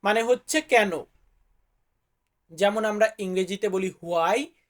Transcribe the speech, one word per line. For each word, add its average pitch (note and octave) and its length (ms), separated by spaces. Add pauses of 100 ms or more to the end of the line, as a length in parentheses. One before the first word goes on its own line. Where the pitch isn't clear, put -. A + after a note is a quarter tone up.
মানে G#3+ 200
হচ্ছে B3 380
কেন। A3 300 (1600)
যেমন G3+ 340
আমরা G#3+ 340
ইংরেজিতে F#3+ 500
বলি F#3+ 220
হোয়াই, F3 560 (240)